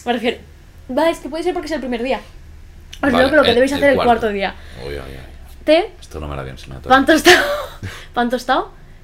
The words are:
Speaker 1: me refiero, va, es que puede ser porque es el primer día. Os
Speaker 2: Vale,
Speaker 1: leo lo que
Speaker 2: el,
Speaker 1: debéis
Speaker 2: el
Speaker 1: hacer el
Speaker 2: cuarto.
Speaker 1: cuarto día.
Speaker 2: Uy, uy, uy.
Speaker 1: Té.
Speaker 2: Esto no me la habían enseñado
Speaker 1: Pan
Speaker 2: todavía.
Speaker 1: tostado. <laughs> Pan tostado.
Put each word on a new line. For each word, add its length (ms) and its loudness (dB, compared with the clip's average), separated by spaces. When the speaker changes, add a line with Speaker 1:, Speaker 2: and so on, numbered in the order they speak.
Speaker 1:
me 80 -2
refiero, 260 -4
va, 180 0
es 120 -2
que 80 -12
puede 160 -6
ser 100 -2
porque 120 -8
es 60 -8
el 80 -4
primer 220 -6
día. 160 -2
Os 100 2
Speaker 2:
Vale, 140 4
Speaker 1:
leo 100 2
lo 60 8
que 80 4
Speaker 2:
el, 60 4
Speaker 1:
debéis 160 4
Speaker 2:
el 60 -4
Speaker 1:
hacer 120 4
el 60 4
Speaker 2:
cuarto. 160 2
Speaker 1:
cuarto 160 0
día. 260 -4
Speaker 2:
Uy, 80 -8
uy, 60 -8
uy. 640 -18
Speaker 1:
Té. 360 2
Speaker 2:
Esto 200 -14
no 80 -8
me 80 -8
la 60 -8
habían 140 -12
enseñado 320 -16
Speaker 1:
Pan 160 6
Speaker 2:
todavía. 200 4
Speaker 1:
tostado. 220 6
<laughs> 340 -14
Pan 160 -2
tostado. 400 -2